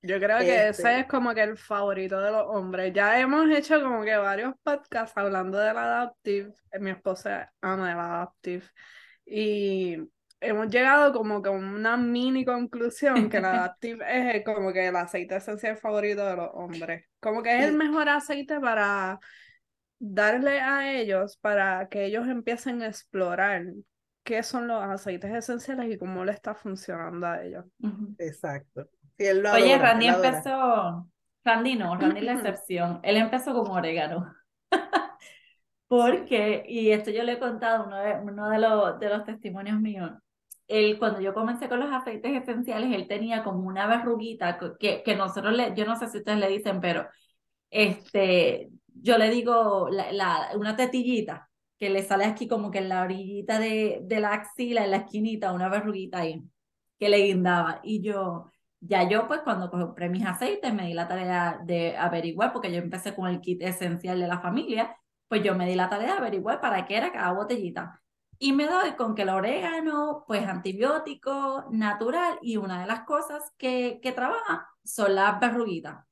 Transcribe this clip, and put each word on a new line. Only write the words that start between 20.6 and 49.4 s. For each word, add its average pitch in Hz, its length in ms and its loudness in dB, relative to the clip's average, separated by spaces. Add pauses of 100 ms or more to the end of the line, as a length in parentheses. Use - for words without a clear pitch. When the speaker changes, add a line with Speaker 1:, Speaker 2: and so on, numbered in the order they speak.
Speaker 1:
a 277 320 0
ellos, 202 460 0
para 196 500 0
que 202 160 -2
ellos 220 240 -2
empiecen 240 540 -4
a 220 60 -4
explorar 185 760 -2 (580)
qué 233 200 -2
son 240 260 -4
los 226 140 -2
aceites 196 520 -6
esenciales 240 560 -6
y 214 80 -6
cómo 180 260 -6
le 202 80 0
está 214 220 -8
funcionando 175 720 -8
a 170 180 -4
ellos. 180 200 -12 (160)
Speaker 3:
Ujú. 208 380 -6
Speaker 2:
Exacto. 147 680 -8 (300)
Sí, 202 80 0
él 196 160 6
lo 208 100 2
Speaker 3:
Oye, 233 220 8
Speaker 2:
adora, 269 40 6
Speaker 3:
Randy 233 280 6
Speaker 2:
él 240 80 6
adora. 269 140 4
Speaker 3:
empezó, 240 840 0 (340)
Randy 240 320 2
no, 180 200 -2
Randy 190 240 2
es - 60 -4
la 247 80 0
Speaker 2:
<clears throat> - 0 -
Speaker 3:
excepción. 180 680 -2
Él 208 140 4
empezó 247 380 0
con 214 160 0
orégano. 165 640 -2 (360)
<laughs> - 480 0 (800)
Speaker 2:
Sí. 262 300 4
Speaker 3:
Porque, 214 400 2
y 226 220 2
esto 214 200 2
yo 226 120 -2
le 240 120 0
he 240 40 -6
contado, 226 480 0
uno 196 120 -10
de, 202 220 0
uno 202 300 -6
de 214 80 2
los, 214 420 4
de 208 80 -2
los 208 160 0
testimonios 208 560 -6
míos, 196 300 -4 (560)
él, 214 320 4
cuando 202 220 0
yo 190 140 -2
comencé 240 340 -4
con 247 120 -2
los 285 120 -2
aceites 247 400 -4 (100)
esenciales, 240 500 -4
él 190 160 -2
tenía 220 360 -2
como 185 240 -4
una 190 180 -2
verruguita 226 720 0
co-, 175 200 -8
que, - 260 0
que 208 120 2
nosotros 196 380 0
le, 233 220 2
yo 214 100 0
no 226 100 -2
sé 233 120 -8
si 208 100 -8
ustedes 208 220 0
le 196 80 2
dicen, 196 320 -2
pero, 170 280 -2 (640)
este, 190 1000 2 (320)
yo 226 160 6
le 220 120 6
digo 226 600 2